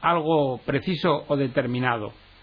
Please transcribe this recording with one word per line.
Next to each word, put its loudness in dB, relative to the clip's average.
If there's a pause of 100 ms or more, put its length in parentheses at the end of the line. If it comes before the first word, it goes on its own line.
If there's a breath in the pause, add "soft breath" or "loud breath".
algo 2
preciso 0
o 0
determinado. -2 (300)